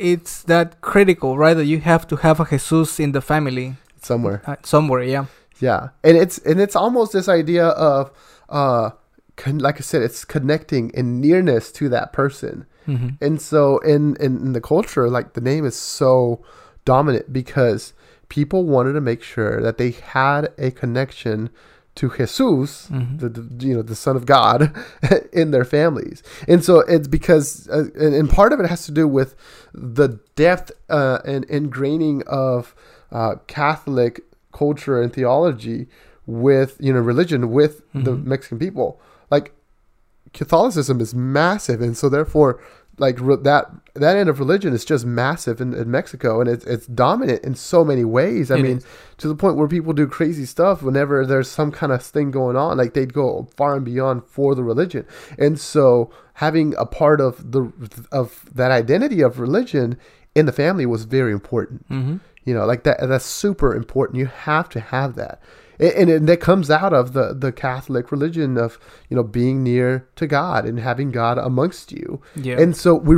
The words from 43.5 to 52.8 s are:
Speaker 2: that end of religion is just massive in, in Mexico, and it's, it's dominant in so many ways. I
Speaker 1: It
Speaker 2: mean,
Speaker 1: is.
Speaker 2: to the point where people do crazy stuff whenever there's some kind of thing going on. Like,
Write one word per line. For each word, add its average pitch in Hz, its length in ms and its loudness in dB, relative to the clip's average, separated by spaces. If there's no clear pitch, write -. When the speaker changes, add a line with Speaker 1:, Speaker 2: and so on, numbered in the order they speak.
Speaker 2:
that 156 220 2
end 202 120 2
of 139 120 -2
religion 165 320 0
is 113 120 -4
just 131 220 -2
massive 123 540 -4
in, 127 140 -4
in 117 160 -6
Mexico, 123 500 -2
and 123 100 0
it's, 117 140 -4
it's 120 220 -6
dominant 127 580 0
in 131 100 -6
so 165 300 2
many 135 200 0
ways. 135 460 0
I 131 60 2
Speaker 1:
It 135 60 2
Speaker 2:
mean, 131 160 0
Speaker 1:
is. - 80 -14
Speaker 2:
to 151 100 -6
the 156 80 -4
point 180 200 2
where 151 120 2
people 160 240 -2
do 147 160 2
crazy 156 360 -4
stuff 170 380 0
whenever 139 420 0
there's 131 240 0
some 151 220 -4
kind 143 220 -4
of 123 100 -2
thing 147 300 -4
going 127 240 -2
on. 151 200 0
Like, 123 180 0